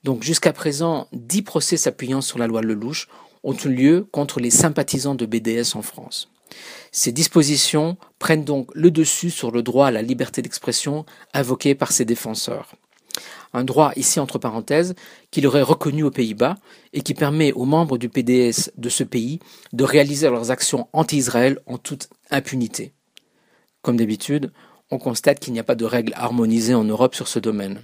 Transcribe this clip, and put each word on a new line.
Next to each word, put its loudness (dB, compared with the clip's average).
Donc -2
jusqu'à 2
présent, -2
dix -2
procès -2
s'appuyant -2
sur -6
la 0
loi 0
Lelouch -4
ont -4
eu -6
lieu 4
contre -4
les -2
sympathisants 2
de -2
B -2
D -2
S -2
en -8
France. -12
Ces 0
dispositions 2
prennent 2
donc -2
le 6
dessus 0
sur -4
le 0
droit 4
à 2
la -2
liberté -4
d'expression -4
invoqué 2
par -2
ses 2
défenseurs. -6
Un -2
droit, 4
ici 0
entre -4
parenthèses, -2
qu'il 0
aurait 6
reconnu 0
aux 2
Pays-Bas 0
et -4
qui -4
permet 2
aux -2
membres 2
du -4
P -2
D 4
S -2
de -8
ce -2
pays -4
de 0
réaliser 2
leurs -2
actions -2
anti-Israël 2
en -10
toute -12
impunité. -4
Comme 0
d'habitude, -2
on -4
constate 0
qu'il -8
n'y -2
a -6
pas 2
de -4
règles -2
harmonisées 2
en 4
Europe 2
sur -8
ce -4
domaine. -4